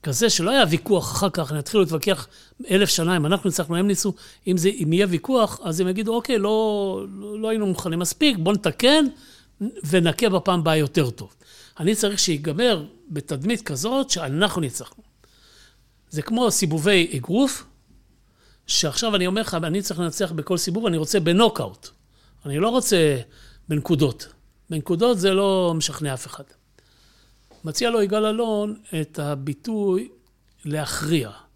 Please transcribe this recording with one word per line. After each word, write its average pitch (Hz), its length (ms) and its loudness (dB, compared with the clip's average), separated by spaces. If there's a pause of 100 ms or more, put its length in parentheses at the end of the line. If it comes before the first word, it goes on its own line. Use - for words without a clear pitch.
כזה 151 280 0
שלא 170 200 0
היה 262 200 6
ויכוח 170 420 0
אחר 190 180 0
כך, 151 220 -4
נתחילו 156 300 0
להתווכח 160 440 0 (440)
אלף 196 180 4
שנה, 175 280 2
אם 147 100 2
אנחנו 190 240 2
ניצחנו, 165 260 -2
הם 185 100 2
ניצחו. 202 260 0 (340)
אם 185 100 2
זה, 175 120 2
אם 202 240 0
יהיה 196 180 4
ויכוח, 226 540 0
אז 160 160 -4
הם 185 80 2
יגידו, 214 260 -2
"אוקיי, 233 240 0
לא, 202 120 0 (680)
לא, 208 200 -12
לא 220 100 -4
היינו 220 180 0
מוכנים 170 320 -2
מספיק, 240 400 0
בוא 170 140 2
נתקן, 240 520 2 (800)
ונכה 170 440 2
בפעם 185 320 2
הבאה 160 160 2
יותר 143 340 2
טוב." - 240 -16 (460)
אני 185 140 2
צריך 208 240 -2
שיגמר 165 680 0 (260)
בתדמית 156 520 -4
כזאת 233 480 -2
שאנחנו 165 500 0
ניצחנו. 123 420 -8 (1080)
זה 151 120 -6
כמו 226 280 0
סיבובי 165 680 2
אגרוף, 214 480 0 (1000)
שעכשיו 208 500 -2
אני 180 100 2
אומר 190 140 -2
לך, - 140 -6 (100)
"אני 175 180 -2
צריך 175 180 -6
לנצח 170 320 -4
בכל 165 240 -4
סיבוב, 202 300 -2
אני 175 100 0
רוצה 156 240 0
בנוקאוט. 170 680 0 (580)
אני 139 120 -4
לא 196 100 2
רוצה 170 480 2 (520)
בנקודות." 147 600 0 (420)
בנקודות 180 480 0
זה 190 120 2
לא 190 460 2
משכנע 151 380 -4
אף - 120 -12
אחד. - 180 -16 (1200)
מציע 196 260 -2
לו 233 120 2
יגאל 208 240 2
אלון 214 500 -2 (240)
את 156 180 -6
הביטוי 180 880 -2 (560)
להכריע. 151 680 -2 (260)